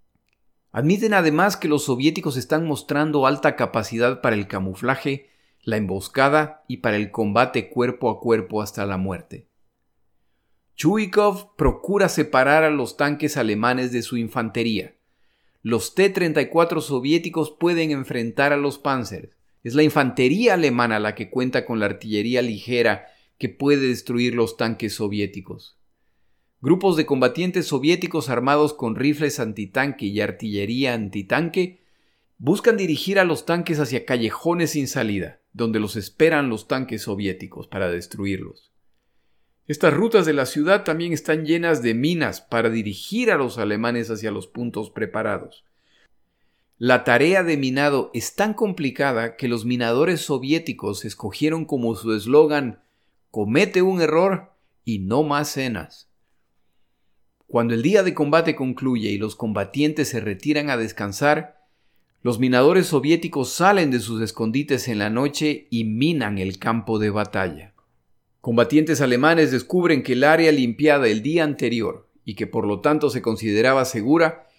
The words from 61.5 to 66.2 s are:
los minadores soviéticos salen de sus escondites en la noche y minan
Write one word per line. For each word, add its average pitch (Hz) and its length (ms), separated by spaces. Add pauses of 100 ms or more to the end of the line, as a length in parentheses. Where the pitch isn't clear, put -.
los 117 180
minadores 131 460
soviéticos 143 640
salen 175 400
de 120 80
sus 110 220
escondites 123 640
en 107 100
la 104 120
noche 143 600
y 117 140
minan 110 540